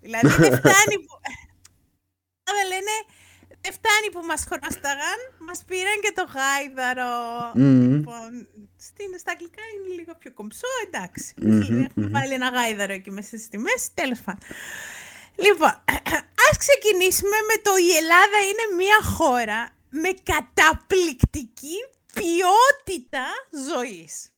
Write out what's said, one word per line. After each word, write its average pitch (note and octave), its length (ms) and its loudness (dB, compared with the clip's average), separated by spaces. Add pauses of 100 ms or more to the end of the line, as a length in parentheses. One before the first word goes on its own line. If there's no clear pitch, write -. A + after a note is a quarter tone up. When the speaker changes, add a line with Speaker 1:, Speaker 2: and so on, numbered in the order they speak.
Speaker 1:
Δηλαδή, A3+ 260 2
δεν D#3 300 6
Speaker 2:
<laughs> C3 40 -2
Speaker 1:
φτάνει G4+ 340 6 (100)
που, - 80 -20 (1300)
δεν G4 240 0
λένε, G4 280 -4 (680)
δεν F#4+ 120 -10
φτάνει G#4+ 400 0
που F4 120 -12
μας D#4 240 -4
χρώσταγαν, D#4 720 -6 (280)
μας F4 200 -14
πήραν F#4+ 340 -4
και G4+ 140 -2
το F4+ 100 -4 (100)
γάιδαρο. C4 760 -4 (400)
Speaker 2:
Μμμ. C3 420 4
Speaker 1:
Λοιπόν, A3+ 520 -8 (400)
στην, G4+ 220 -16 (100)
στα - 120 -10
αγγλικά F4 300 -14 (120)
είναι F#4+ 220 -12
λίγο E4 200 -16
πιο - 180 -20
κομψό, G#3+ 340 -14 (200)
εντάξει. - 500 -12
Speaker 2:
Μμμ, G#2+ 240 2
Speaker 1:
Έχουμε A2 340 -2
Speaker 2:
μμμ. G#2 160 -4
Speaker 1:
βάλει C4+ 220 -2
ένα B3+ 160 -2
γάιδαρο A3 440 -2
εκεί F#3+ 180 -12
μέσα G3+ 160 -12
στις A3 200 -16
τιμές, E4 460 -6
τέλος C4 260 -4
πάντων. - 220 -10 (920)
Λοιπόν, E4 340 4 (420)
<clears throat> E4 380 2
ας D5 80 2
ξεκινήσουμε G4+ 800 2 (120)
με A4 140 2
το G#4 80 2 (180)
«Η F4+ 60 4
Ελλάδα F4 420 4 (120)
είναι G#4+ 340 -4
μια G#4 160 6 (160)
χώρα A#3+ 540 0 (200)
με D#4+ 200 -2 (220)
καταπληκτική D#4 1500 0 (360)
ποιότητα F4+ 1120 2 (440)
ζωής». A#3+ 440 -8 (240)